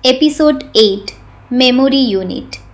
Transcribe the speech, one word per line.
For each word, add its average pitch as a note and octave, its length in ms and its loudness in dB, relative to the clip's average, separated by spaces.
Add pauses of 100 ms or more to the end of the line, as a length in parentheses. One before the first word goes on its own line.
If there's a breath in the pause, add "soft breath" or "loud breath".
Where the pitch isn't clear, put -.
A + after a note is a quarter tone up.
এপিসোড D4 520 2 (180)
এইট, G3+ 320 0 (460)
মেমোরি C4 500 2
ইউনিট। F#3+ 480 -4 (240)